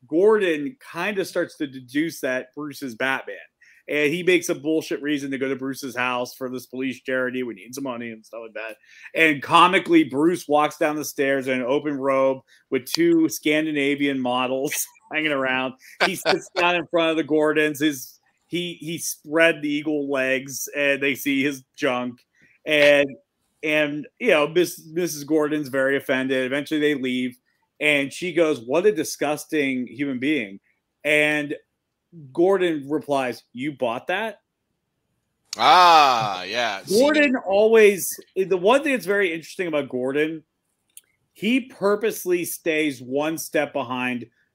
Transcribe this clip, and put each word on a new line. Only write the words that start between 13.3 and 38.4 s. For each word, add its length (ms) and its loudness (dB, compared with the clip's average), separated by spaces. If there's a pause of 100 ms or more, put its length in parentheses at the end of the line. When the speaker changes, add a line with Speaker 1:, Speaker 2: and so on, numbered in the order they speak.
Speaker 1:
models 540 -2 (240)
<laughs> 140 -18
hanging 200 -2
around. 420 -2 (320)
He 100 -2
sits 360 -2
Speaker 2:
<laughs> 40 -20
Speaker 1:
down 180 2
in 140 -4
front 240 2
of 40 -2
the 80 0
Gordons. 560 2
His, 380 -2 (280)
he, 340 -6
he 180 -8
spread 640 0
the 80 -4
eagle 400 -2
legs, 680 -2
and 260 0
they 120 0
see 280 0
his 220 -4 (120)
junk. 440 -2 (460)
And, 420 6 (540)
and, 440 -2 (140)
you 80 0
know, 200 4
Miss, 380 0
Missus 380 -6
Gordon's 440 0
very 280 2
offended. 500 0
Eventually, 340 -4
they 140 2
leave. 440 -4 (420)
And 320 0
she 200 -6
goes, 280 2
"What 260 0
a 60 6
disgusting 920 -4
human 320 -6
being." 400 -2 (460)
And 500 0 (800)
Gordon 560 2
replies, 640 -4
"You 180 -6
bought 380 -4
that?" 320 -6 (1160)
Speaker 2:
Ah, 880 6
yeah. 400 -4
See 160 2
Speaker 1:
Gordon 360 2
always, 840 4 (180)
the 200 0